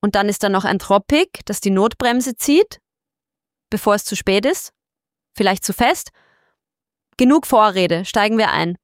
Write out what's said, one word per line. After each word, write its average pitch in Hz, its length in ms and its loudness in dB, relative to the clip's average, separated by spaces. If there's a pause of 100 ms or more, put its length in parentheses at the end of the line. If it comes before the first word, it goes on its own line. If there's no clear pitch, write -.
Und 208 140 0
dann 202 120 0
ist 202 140 -4
da 208 60 0
noch 196 160 0
Anthropic, 202 800 0
das - 160 -8
die 202 100 -2
Notbremse 240 640 0
zieht, - 460 0 (880)
bevor 208 240 0
es 208 100 -4
zu - 120 -8
spät 202 280 0
ist, - 280 -4 (640)
vielleicht 196 280 0
zu - 80 -4
fest. - 380 -2 (1040)
Genug 269 300 2
Vorrede, 185 580 2
steigen 214 340 0
wir 214 120 2
ein. 170 340 -2